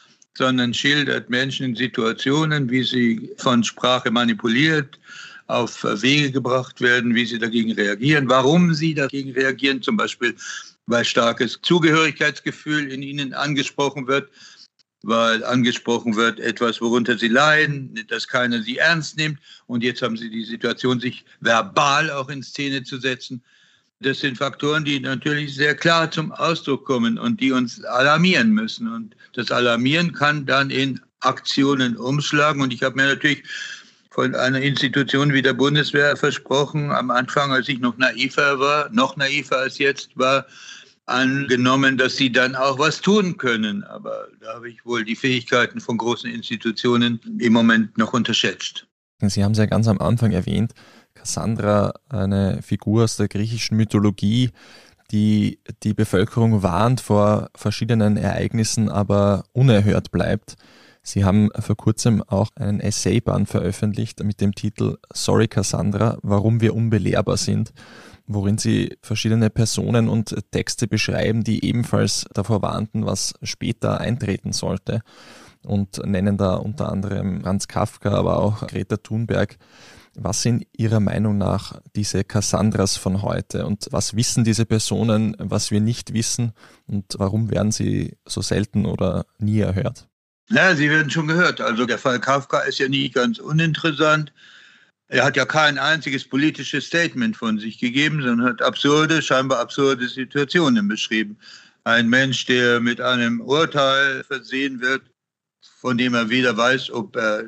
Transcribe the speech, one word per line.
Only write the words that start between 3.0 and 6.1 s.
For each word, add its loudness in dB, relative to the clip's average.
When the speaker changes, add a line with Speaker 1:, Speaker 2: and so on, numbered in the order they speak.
Speaker 1:
von 2
Sprache 0
manipuliert, 0
auf -4
Wege 0